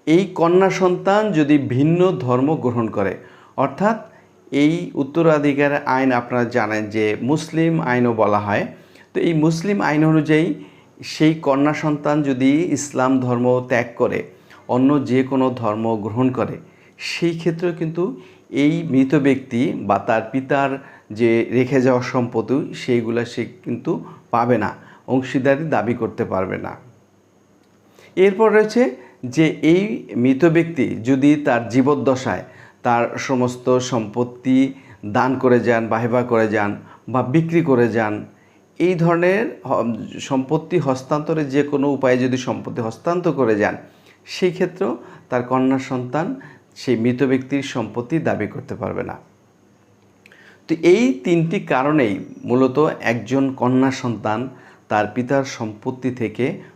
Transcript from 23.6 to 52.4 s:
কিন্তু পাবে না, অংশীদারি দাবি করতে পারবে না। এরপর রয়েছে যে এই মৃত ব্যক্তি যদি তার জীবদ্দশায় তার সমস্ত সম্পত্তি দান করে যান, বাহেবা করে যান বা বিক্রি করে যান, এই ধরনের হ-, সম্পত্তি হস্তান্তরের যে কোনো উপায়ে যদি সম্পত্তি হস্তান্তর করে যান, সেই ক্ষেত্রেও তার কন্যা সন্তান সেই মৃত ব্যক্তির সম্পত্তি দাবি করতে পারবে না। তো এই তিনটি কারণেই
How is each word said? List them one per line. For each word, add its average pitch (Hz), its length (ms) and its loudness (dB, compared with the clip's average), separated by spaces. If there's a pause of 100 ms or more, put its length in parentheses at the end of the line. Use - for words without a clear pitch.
কিন্তু 165 420 -6 (260)
পাবে 120 280 2
না, 95 160 -4 (320)
অংশীদারি 135 580 0
দাবি 117 300 0
করতে 110 300 -4
পারবে 95 340 -4
না। 92 180 -10 (1400)
এরপর 202 360 4
রয়েছে 214 440 4 (280)
যে 151 220 2
এই 180 720 2
মৃত 131 280 2
ব্যক্তি 165 420 2 (160)
যদি 139 340 4
তার 123 320 0
জীবদ্দশায় 127 760 0 (380)
তার 120 360 0
সমস্ত 123 600 0
সম্পত্তি 123 960 -2 (320)
দান 123 320 0
করে 123 220 4
যান, 113 280 2
বাহেবা 117 340 0
করে 117 260 2
যান 104 280 0 (320)
বা 123 140 0
বিক্রি 165 400 0
করে 123 260 4
যান, 107 360 -2 (540)
এই 180 160 2
ধরনের 175 720 0
হ-, 113 560 -4
সম্পত্তি 156 580 -2
হস্তান্তরের 147 720 -2
যে 139 140 0
কোনো 143 260 0
উপায়ে 131 300 2
যদি 127 180 0
সম্পত্তি 117 440 -6
হস্তান্তর 170 520 -2
করে 123 260 2
যান, 101 180 0 (480)
সেই - 280 -2
ক্ষেত্রেও 196 460 -4 (300)
তার 123 140 -2
কন্যা 131 360 0
সন্তান 131 640 -6 (340)
সেই 123 220 -2
মৃত 123 260 0
ব্যক্তির 131 400 -2
সম্পত্তি 123 560 -6
দাবি 107 280 -2
করতে - 280 -10
পারবে 98 280 -6
না। 92 140 -8 (1500)
তো 160 140 0
এই 226 420 4
তিনটি 170 360 2
কারণেই 135 580 0 (260)